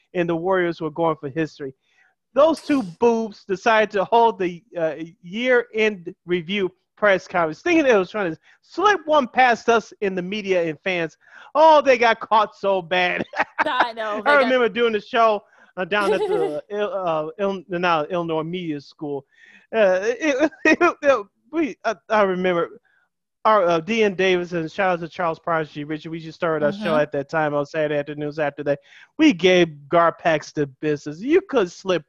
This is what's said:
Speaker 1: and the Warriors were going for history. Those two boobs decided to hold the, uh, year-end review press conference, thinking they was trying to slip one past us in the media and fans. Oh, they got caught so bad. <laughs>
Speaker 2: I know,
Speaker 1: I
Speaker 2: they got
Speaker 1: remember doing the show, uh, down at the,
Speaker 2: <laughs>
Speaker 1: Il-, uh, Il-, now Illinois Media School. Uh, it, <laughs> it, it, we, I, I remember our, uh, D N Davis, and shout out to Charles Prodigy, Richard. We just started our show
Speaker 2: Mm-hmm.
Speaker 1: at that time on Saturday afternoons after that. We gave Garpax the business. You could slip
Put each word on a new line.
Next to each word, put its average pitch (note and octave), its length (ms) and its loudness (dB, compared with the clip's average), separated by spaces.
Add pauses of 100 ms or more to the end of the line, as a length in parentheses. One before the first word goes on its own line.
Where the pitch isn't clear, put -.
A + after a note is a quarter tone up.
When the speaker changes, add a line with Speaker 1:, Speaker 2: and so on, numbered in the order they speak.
(140)
Speaker 1:
and F3 160 -2
the E3+ 60 -2
Warriors F3 460 -2
were D#3 100 -6
going D#3+ 240 -2
for D3 140 -10
history. D3 440 -8 (640)
Those D4 260 2
two C4+ 220 -2 (160)
boobs A3+ 460 0
decided G#3+ 460 0
to G3+ 140 0
hold A#3 320 2
the, F3+ 260 -6 (140)
uh, D#3+ 180 -2 (280)
year-end G#3+ 880 -2 (140)
review F3+ 440 -4 (240)
press G3 320 2
conference, E3 340 -2
thinking E4 220 2
they B3+ 140 4
was F#3 140 -2
trying G3 200 -4
to D#3+ 60 -10 (240)
slip G4 440 0
one D4+ 220 2
past A#3+ 420 2
us A#3 220 0 (100)
in G3 120 -2
the F#3 80 -6
media F#3+ 480 -2
and D3+ 120 -10
fans. F3 360 -4 (380)
Oh, D4+ 260 8
they B3+ 160 4
got A3+ 220 2
caught G#3+ 360 0
so G3 240 0
bad. F3 460 -2 (180)
<laughs> - 160 -6
Speaker 2:
I B3+ 340 -2
know, G#3+ 180 -6
Speaker 1:
I G#3 60 -4
Speaker 2:
they G#3+ 40 -8
got C#4+ 220 4
Speaker 1:
remember B3 260 2
doing A#3 240 0
the G#3 80 -2
show, A3+ 420 0 (340)
uh, F#3 80 -4
down G3+ 280 0
at - 60 0
the, F#4 460 -2
Speaker 2:
<laughs> - 40 -20
Speaker 1:
Il-, G#3 240 -4
uh, E3 360 -4 (100)
Il-, G3 300 -4
now F3 340 0
Illinois E3 400 -4
Media E3 360 -6
School. C#3+ 460 -12 (480)
Uh, F#3+ 300 2
it, C#4 540 0
<laughs> - 80 -2
it, - 360 2
it, C4 240 0 (260)
we, D4 320 -4
I, G#3+ 120 -4 (120)
I G#3+ 140 2
remember F3+ 580 0 (640)
our, G#3+ 200 4
uh, E3+ 160 2
D G#3+ 240 -2
N G3+ 120 0
Davis, F3+ 360 0
and E3 200 -4
shout F#3+ 200 0
out E3+ 80 -2
to E3+ 100 -10
Charles E3 300 -4
Prodigy, D#3+ 440 -4
Richard. D3+ 280 -10
We E3+ 80 -10
just D#3+ 160 -16
started D#3+ 300 -2
our D3 60 2
show G3+ 200 -4
Speaker 2:
Mm-hmm. D#3 100 2
Speaker 1:
at D3 120 -4
that C#3 160 -4
time D#3 240 -2
on D3 120 -2
Saturday D3+ 320 -2
afternoons D3 420 -6
after D3 260 -4
that. C#3+ 140 0 (380)
We D4+ 160 6
gave F3+ 340 4 (200)
Garpax E3 640 0
the D3 140 -2
business. D3 520 -6
You D4 220 2
could G#3+ 300 -2
slip F3+ 380 -4